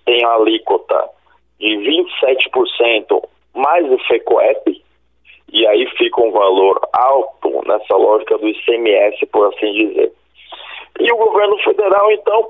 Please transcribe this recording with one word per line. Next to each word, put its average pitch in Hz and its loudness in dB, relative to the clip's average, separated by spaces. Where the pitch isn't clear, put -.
têm 120 0
a 117 2
alíquota 110 0
de 107 -2
vinte 156 -2
e - -10
sete 127 0
por 123 -2
cento 117 0
mais 151 0
o 127 2
fecuep, - 0
e 107 2
aí 107 2
fica 120 -2
um 113 2
valor 95 2
alto 123 -2
nessa 104 0
lógica 107 2
do 110 -4
I 107 -6
C 120 0
M 117 -2
S, 104 2
por 104 0
assim 107 -6
dizer. 107 -2
E - 2
o 240 2
governo 208 2
federal, 202 2
então, 214 0